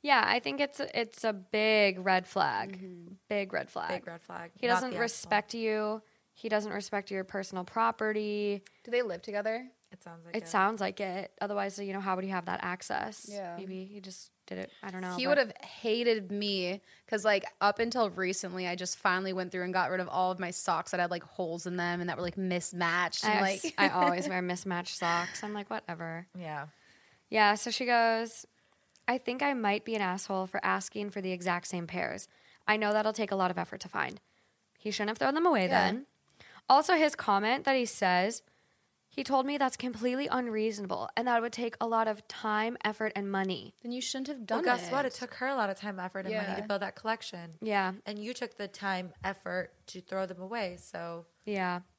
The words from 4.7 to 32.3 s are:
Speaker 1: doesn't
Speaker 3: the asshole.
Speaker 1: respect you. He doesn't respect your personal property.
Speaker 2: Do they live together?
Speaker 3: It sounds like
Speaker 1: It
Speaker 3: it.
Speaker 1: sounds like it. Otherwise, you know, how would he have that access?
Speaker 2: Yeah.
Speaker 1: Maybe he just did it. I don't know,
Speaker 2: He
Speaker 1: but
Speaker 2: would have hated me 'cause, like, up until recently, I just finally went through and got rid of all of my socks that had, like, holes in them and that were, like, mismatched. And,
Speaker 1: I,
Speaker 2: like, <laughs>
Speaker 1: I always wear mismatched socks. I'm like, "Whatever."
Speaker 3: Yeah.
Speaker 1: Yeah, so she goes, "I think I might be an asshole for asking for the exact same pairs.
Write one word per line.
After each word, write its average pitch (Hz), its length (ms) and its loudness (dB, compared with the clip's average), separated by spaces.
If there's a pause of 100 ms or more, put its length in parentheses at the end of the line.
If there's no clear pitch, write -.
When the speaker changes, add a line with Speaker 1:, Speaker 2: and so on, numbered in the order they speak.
Speaker 1:
doesn't 247 160 2
Speaker 3:
the - 60 -6
asshole. 240 60 0
Speaker 1:
respect 208 520 0
you. 214 480 0 (300)
He - 160 -10
doesn't 214 240 0
respect 202 380 -4
your 190 140 -2
personal 190 400 -6
property. 214 960 0 (220)
Speaker 2:
Do 233 60 -10
they 247 120 2
live 180 200 -4
together? 220 440 -4 (240)
Speaker 3:
It - 120 -20
sounds 165 240 -18
like 170 100 -6
Speaker 1:
It 226 80 -2
Speaker 3:
it. 170 40 -6
Speaker 1:
sounds 208 320 4
like 196 200 -2
it. 190 400 -4
Otherwise, 202 380 -2
you 196 140 -6
know, 196 80 -4
how 190 140 0
would 185 100 -2
he 190 60 -4
have 180 160 -2
that 175 160 -2
access? - 680 -4
Speaker 2:
Yeah. 185 260 -8
Speaker 1:
Maybe 185 280 -8
he 202 160 -14
just 190 300 -12 (160)
did 185 120 -8
it. 185 120 -8 (120)
I 196 80 -8
don't 185 100 -8
know, 180 160 -4
Speaker 2:
He 254 80 0
Speaker 1:
but 277 60 2
Speaker 2:
would 294 80 6
have 240 260 0
hated 226 680 0
me 196 520 -2 (240)
'cause, 214 180 -2
like, 208 200 6 (160)
up 202 180 4
until 233 320 2
recently, 185 580 -4
I 180 80 -2
just 180 220 -6
finally 190 340 2
went 185 180 -4
through 180 120 -2
and 185 100 -2
got 180 180 2
rid 185 100 0
of 175 80 -2
all 185 220 2
of 180 80 -4
my 180 120 -4
socks 170 420 0
that 180 80 0
had, 175 100 2
like, 175 140 -2
holes 170 420 -6
in 180 100 -4
them 175 240 0
and 175 100 -2
that 151 60 -4
were, 175 60 -4
like, 175 140 -4
mismatched. 175 880 0
And, 214 140 4
Speaker 1:
I, - 20 4
Speaker 2:
like, 196 340 2
<laughs> - 40 -6
Speaker 1:
I 196 100 6
always 180 400 2
wear 180 140 0
mismatched 180 540 -4
socks. 170 460 0
I'm 214 120 -6
like, 202 160 -8
"Whatever." 170 640 -8
Speaker 3:
Yeah. 156 340 -8 (640)
Speaker 1:
Yeah, 214 240 6
so 220 160 -2
she 240 160 -2
goes, 226 580 4 (640)
"I 247 100 2
think 247 240 -2
I 285 120 2
might 208 320 0
be 226 80 -2
an 208 80 0
asshole 190 460 0
for - 160 -4
asking 196 460 0
for 202 120 -6
the 185 100 -2
exact 175 360 -2
same 170 180 -4
pairs. 180 420 -4 (400)